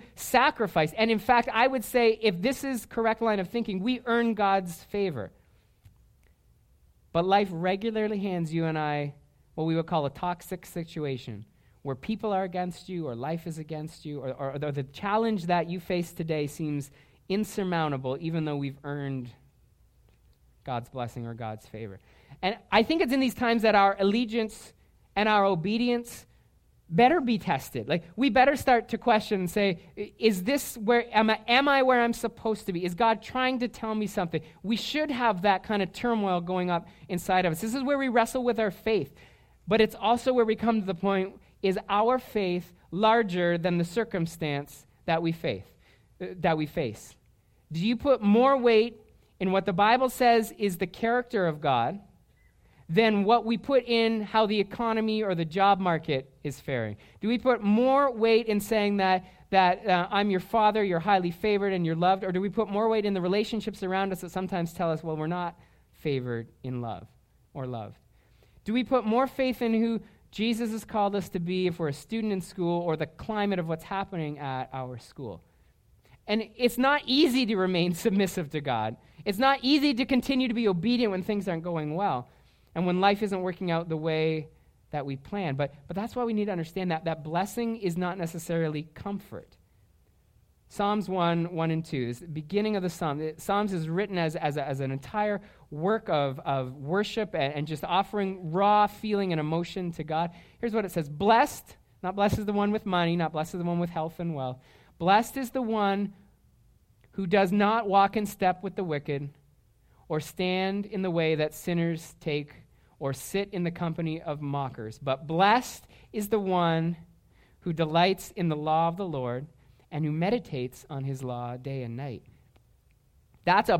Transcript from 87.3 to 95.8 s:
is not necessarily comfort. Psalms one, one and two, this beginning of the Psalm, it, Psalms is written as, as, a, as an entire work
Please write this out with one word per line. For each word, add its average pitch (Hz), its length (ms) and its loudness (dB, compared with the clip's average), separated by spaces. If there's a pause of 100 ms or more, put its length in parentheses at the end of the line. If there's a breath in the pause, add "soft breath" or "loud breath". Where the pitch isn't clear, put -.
is 185 200 -4
not 180 220 -4
necessarily 165 760 -4
comfort. - 600 -12 (1120)
Psalms 202 400 -2
one, 170 460 0
one 160 160 0
and 160 140 -2
two, 131 220 -4
this 120 120 -6
beginning 170 560 -4
of 190 80 -2
the 180 80 -2
Psalm, 151 300 -4
it, 156 200 -8
Psalms 202 320 0
is 160 160 -2
written 185 300 -2
as, 160 160 0
as, 156 220 -2
a, 143 100 -2
as 139 140 -4
an 135 100 -2
entire 202 500 -4 (300 loud breath)
work 202 380 -2